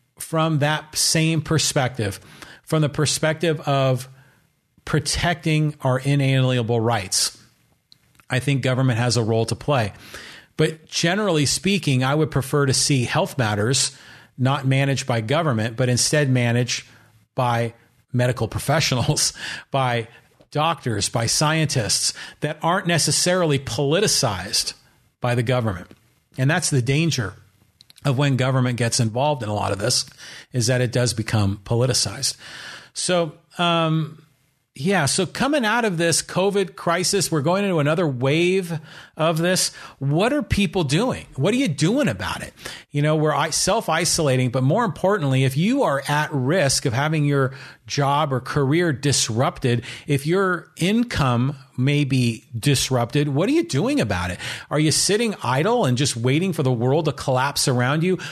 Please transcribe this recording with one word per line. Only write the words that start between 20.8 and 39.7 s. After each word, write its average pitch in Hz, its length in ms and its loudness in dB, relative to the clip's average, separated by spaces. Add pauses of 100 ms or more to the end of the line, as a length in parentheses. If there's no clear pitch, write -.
by 117 180 -2
scientists 151 840 0 (280)
that 156 220 -6
aren't 180 240 0
necessarily 165 720 2
politicized 139 1160 0 (460)
by 123 140 2
the 120 80 2
government. 113 480 -2 (480)
And 131 100 2
that's 175 220 0
the 135 120 2
danger 135 520 0 (680)
of 131 140 0
when 139 180 2
government 127 420 2
gets 117 220 0
involved 127 420 0
in 107 60 -6
a 104 60 -2
lot 95 180 -2
of - 60 -4
this, 113 300 -2 (440)
is 117 160 0
that 123 120 2
it 123 120 0
does 123 220 0
become 101 500 0
politicized. 117 720 -2 (580)
So, 170 380 0 (260)
um, 165 640 0 (520)
yeah, 165 300 0
so 170 220 0
coming 269 400 0
out 233 180 0
of 185 140 -2
this 170 240 2
covid 190 540 0
crisis, 180 540 0
we're 156 120 0
going 175 200 2
into 190 160 0
another 156 300 2
wave 160 720 0 (380)
of 160 180 2
this. 175 320 0 (300)